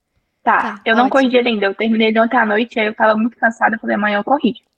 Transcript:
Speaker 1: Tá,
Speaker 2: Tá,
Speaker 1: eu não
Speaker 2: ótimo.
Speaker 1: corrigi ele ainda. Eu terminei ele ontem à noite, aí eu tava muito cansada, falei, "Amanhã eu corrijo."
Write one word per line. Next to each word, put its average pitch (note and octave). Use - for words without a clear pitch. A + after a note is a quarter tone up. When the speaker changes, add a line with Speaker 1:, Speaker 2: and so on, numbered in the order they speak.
Speaker 1:
Tá, G#3+
Speaker 2:
Tá, G#3
Speaker 1:
eu A3+
não B3
Speaker 2:
ótimo. -
Speaker 1:
corrigi C4
ele A#3+
ainda. G3+
Eu G3
terminei A3
ele A3
ontem A#3
à A3+
noite, A3
aí G#3+
eu A3
tava A3
muito A3+
cansada, A3
falei, A3+
"Amanhã G3+
eu G#3
corrijo." C4